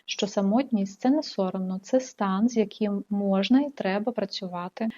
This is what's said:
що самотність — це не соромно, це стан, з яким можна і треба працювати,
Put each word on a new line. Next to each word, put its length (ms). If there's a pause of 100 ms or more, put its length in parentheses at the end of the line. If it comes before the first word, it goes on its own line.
що 220
самотність — 760
це 80
не 140
соромно, 600
це 160
стан, 500
з 80
яким 520
можна 520
і 80
треба 420
працювати, 880